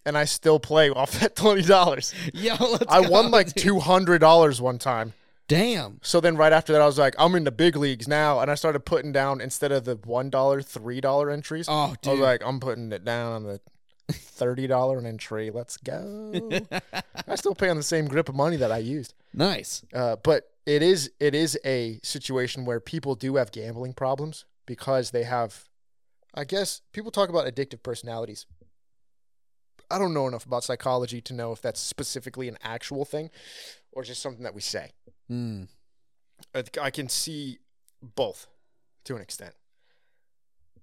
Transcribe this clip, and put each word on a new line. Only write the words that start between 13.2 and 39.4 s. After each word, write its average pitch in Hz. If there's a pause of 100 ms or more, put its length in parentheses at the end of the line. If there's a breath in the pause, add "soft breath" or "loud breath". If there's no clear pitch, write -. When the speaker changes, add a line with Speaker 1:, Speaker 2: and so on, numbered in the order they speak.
Speaker 1:
on 110
the 101 (480)
thirty 127
dollar 127
entry. 110
Let's 120
go." 208 (400)
Speaker 2:
<laughs> -
Speaker 1:
I -
still 392
pay 190
on 165
the 147
same 156
grip 151
of 143
money 147
that 120
I 113
used. 123 (220)
Speaker 2:
Nice. 151 (100)
Speaker 1:
Uh, 120
but 147 (160)
it 147
is, 170
it 143
is 147
a 120
situation 127
where 120
people 139
do 135
have 123
gambling 117
problems 139 (200)
because 127
they 120
have, 120 (680)
I 147
guess, 185 (100)
people 214
talk 196
about 165
addictive 131
personalities. 113 (1400)
I 180
don't 180
know 139
enough 123
about 120
psychology 123
to -
know 117
if 110
that's 117
specifically 127
an 110
actual 131
thing 156 (600 loud breath)
or 131
just 120
something 123
that 101
we 104
say. - (380)
Speaker 2:
Mm. 113 (880)
Speaker 1:
I 131
th-, -
I 135
can 135
see 147 (420)
both 120 (560)
to 131
an 104
extent. - (1300)